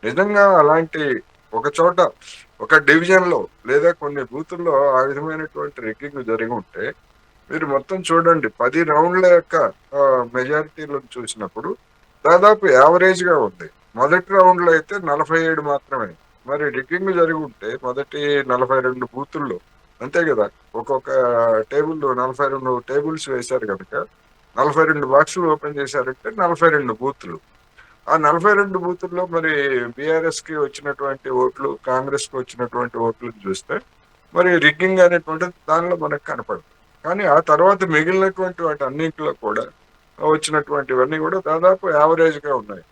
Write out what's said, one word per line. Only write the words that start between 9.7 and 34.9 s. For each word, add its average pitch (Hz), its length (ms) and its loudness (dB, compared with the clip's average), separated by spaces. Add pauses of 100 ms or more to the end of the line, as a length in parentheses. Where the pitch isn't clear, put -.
ఆ, 131 380 2
మెజారిటీలను 143 680 -6 (160)
చూసినప్పుడు 110 600 -10 (520)
దాదాపు 202 380 6
యావరేజ్ 175 560 6
గా 175 140 2
ఉంది. 95 320 -4 (260)
మొదటి 165 380 0
రౌండ్ 185 280 6
లో 170 100 4
అయితే 160 280 0
నలభై 160 440 -2
ఏడు 160 180 -2
మాత్రమే. 135 520 -6 (340)
మరి 147 220 -4
రిగ్గింగ్ 175 440 -6
జరిగి 165 200 2
ఉంటే 127 500 -8
మొదటి 139 600 -4
నలభై 127 360 0
రెండు 127 360 -4
బూతుల్లో, 135 440 -8 (420)
అంతే 147 220 -2
కదా, 127 260 0 (260)
ఒక్కొక్క 131 340 -6 (640)
టేబుల్ 147 460 -2
నలభై 131 300 -2
రెండు 131 420 -4
టేబుల్స్ 147 400 -4
వేశారు 123 360 -4
కనుక 95 300 -8 (640)
నలభై 147 260 2
రెండు 147 220 0
బాక్సులు 151 400 2
ఓపెన్ 151 300 -2
చేశారంటే 135 520 -6
నలభై 170 400 2
రెండు 135 320 -2
బూతులు. 92 380 -8 (680)
ఆ 151 80 2
నలభై 165 360 2
రెండు 196 240 0
బూతుల్లో 180 480 -6
మరి 151 600 -2
బీఆర్ఎస్ 160 560 -4
కి 160 140 -12
వచ్చినటువంటి 139 720 -6
ఓట్లు, 131 480 -2 (100)
కాంగ్రెస్ 135 400 -4
కి 135 100 -12
వచ్చినటువంటి 123 600 -8
ఓట్లను 113 520 -6
చూస్తే - 300 -6 (560)
మరి 175 220 4
రిగ్గింగ్ 165 420 2